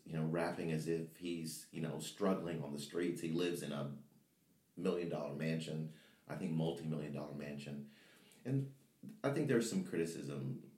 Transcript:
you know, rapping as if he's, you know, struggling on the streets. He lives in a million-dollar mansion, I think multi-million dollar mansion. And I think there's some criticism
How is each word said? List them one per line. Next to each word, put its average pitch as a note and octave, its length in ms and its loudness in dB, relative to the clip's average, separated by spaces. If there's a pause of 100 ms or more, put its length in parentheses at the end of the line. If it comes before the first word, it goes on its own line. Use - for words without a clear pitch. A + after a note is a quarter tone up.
you D#2 80 -8
know, D#2+ 100 2
rapping E2+ 480 2
as D#2 160 0
if E2 300 0
he's, E2 540 -4
you E2 100 -4
know, D#2 180 -2
struggling E2+ 640 2
on D2 100 -6
the D2 60 -4
streets. E2+ 420 0
He E2+ 80 0
lives E2+ 320 2
in C#2+ 100 -4
a C#2+ 200 -2 (840)
million-dollar E2 580 0
mansion, D#2 540 0 (400)
I D2+ 60 -4
think E2+ 160 0
multi-million D#2+ 600 0
dollar D2 220 -6
mansion. C#2+ 520 -6 (580)
And C3+ 260 2 (520)
I C#3 60 4
think D#3 180 2
there's A#2 220 6
some F#2+ 140 2
criticism C#2+ 760 -2 (180)